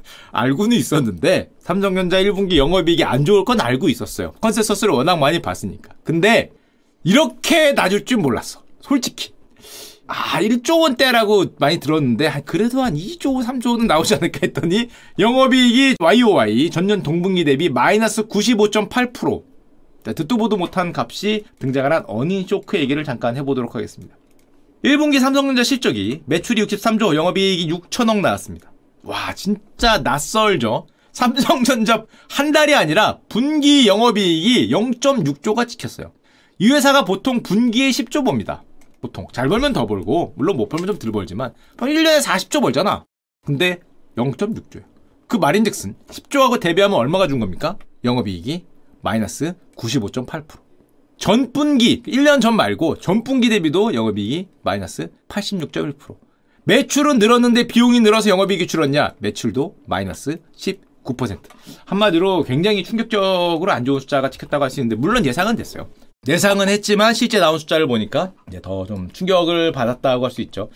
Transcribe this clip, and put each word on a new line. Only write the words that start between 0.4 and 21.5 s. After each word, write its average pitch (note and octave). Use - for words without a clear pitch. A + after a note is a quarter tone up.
있었는데, C#3
삼성전자 F#3
일 G3
분기 F3+
영업이익이 E3
안 B2
좋을 G3
건 C3
알고 B2+
있었어요. G2
컨센서스를 G#3
워낙 D#3+
많이 D3+
봤으니까. -
근데 E3+
이렇게 C#4+
낮을 G3+
줄 B3
몰랐어, B2+
솔직히. -
아, -
일 A#3+
조 E4
원대라고 A#3
많이 D#3
들었는데, C#3+
아, C#3+
그래도 A#3+
한 F#3+
이 B3+
조, C4
삼 B3
조 A#3+
는 A3+
나오지 E3
않을까 -
했더니 F3+
영업이익이 B3+
와이오와이, D#3+
전년 F#3+
동분기 F3
대비 D3
마이너스 G#3
구십오점팔 G#3+
프로. B2
자, -
듣도 D#3+
보도 G#3+
못한 F3
값이 G#3